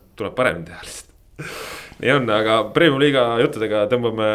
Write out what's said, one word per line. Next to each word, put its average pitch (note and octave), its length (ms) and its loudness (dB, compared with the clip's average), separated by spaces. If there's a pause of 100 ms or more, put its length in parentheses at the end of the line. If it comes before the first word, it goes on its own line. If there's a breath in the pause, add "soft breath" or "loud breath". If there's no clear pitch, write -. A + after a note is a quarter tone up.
(120)
tuleb - 260 -8
paremini E2+ 300 -2
teha - 180 -18
lihtsalt. - 240 -16 (260)
<laughs> - 600 -14
Nii A#2+ 160 2
on, C3 160 2
aga G#2+ 240 2 (140)
Premium D3+ 340 4
Liiga C3+ 220 4 (120)
juttudega A2 500 0
tõmbame A2 480 0